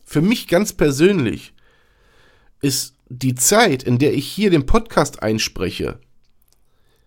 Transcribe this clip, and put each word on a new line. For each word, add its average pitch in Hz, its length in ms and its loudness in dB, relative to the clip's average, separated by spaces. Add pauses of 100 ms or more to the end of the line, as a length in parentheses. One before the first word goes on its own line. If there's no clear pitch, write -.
für - 160 -2
mich 214 260 0
ganz 196 260 0
persönlich 151 840 0 (1040)
ist - 340 -4 (140)
die 127 260 -4
Zeit, 202 480 2
in 123 160 0
der 135 160 2
ich 131 120 -4
hier 202 240 -2
den 156 160 2
Podcast - 560 0
einspreche, 101 760 -4 (1080)